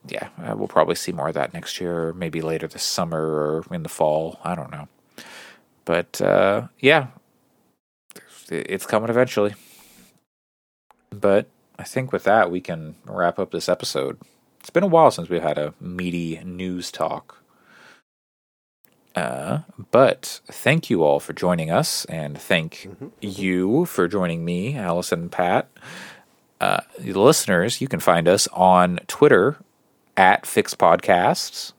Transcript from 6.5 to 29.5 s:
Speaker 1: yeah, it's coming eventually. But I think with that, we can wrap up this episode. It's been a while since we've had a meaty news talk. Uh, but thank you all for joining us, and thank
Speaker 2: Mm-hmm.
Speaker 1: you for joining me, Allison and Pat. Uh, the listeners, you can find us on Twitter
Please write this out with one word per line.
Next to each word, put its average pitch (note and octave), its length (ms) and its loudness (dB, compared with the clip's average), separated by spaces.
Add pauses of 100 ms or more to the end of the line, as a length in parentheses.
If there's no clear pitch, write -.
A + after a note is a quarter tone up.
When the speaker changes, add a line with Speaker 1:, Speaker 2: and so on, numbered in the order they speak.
Speaker 1:
yeah, C#3 300 4 (1400)
it's - 380 -6
coming A2+ 240 0
eventually. A2+ 440 2 (1600)
But G2+ 380 2 (300)
I D#2+ 40 -16
think C3 300 -6
with F#2+ 120 -4
that, G2 280 4
we F2+ 80 -4
can D#2 340 -10 (100)
wrap F2 360 -2
up F#2 100 -4
this - 180 -6
episode. - 500 -4 (420)
It's - 100 -20
been F3+ 140 2
a - 20 0
while D#3+ 240 6
since E2+ 180 -8
we've E2+ 140 -2
had D2+ 160 -2
a D2 220 -6
meaty F2 640 -6
news F2+ 480 -8
talk. - 460 -6 (1800)
Uh, D#2 440 -4 (300)
but - 560 2
thank - 420 0
you F2+ 140 2
all D2 160 4
for - 140 -8
joining E2+ 380 -2
us, - 340 -2
and D2 340 -10
thank E2 500 -2
Speaker 2:
Mm-hmm. C3+ 200 -16 (120)
Speaker 1:
you F#2+ 680 0
for F2+ 200 0
joining E2+ 380 -2
me, F#2 320 -4
Allison F2+ 460 -4
and F2 100 -10
Pat. F#2 360 0 (920)
Uh, G1+ 220 0 (140)
the - 180 -10
listeners, G#2 680 4
you C3 80 -4
can F2 100 -4
find E2+ 300 4
us G2 240 4
on F2+ 560 4
Twitter B2+ 480 4 (600)